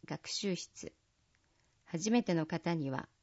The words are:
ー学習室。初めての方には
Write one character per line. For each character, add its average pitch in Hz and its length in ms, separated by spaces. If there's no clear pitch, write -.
ー - 40
学 156 200
習 190 260
室。 - 380
初 180 280
め 240 120
て 180 100
の 165 120
方 170 300
に 147 140
は 131 200